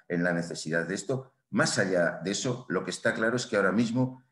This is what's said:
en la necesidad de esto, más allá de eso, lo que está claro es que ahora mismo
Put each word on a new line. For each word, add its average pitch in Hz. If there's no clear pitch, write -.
en 87
la 90
necesidad 82
de 90
esto, 131
más 139
allá 90
de 92
eso, 120
lo 90
que 90
está 110
claro 113
es 120
que 107
ahora 95
mismo 120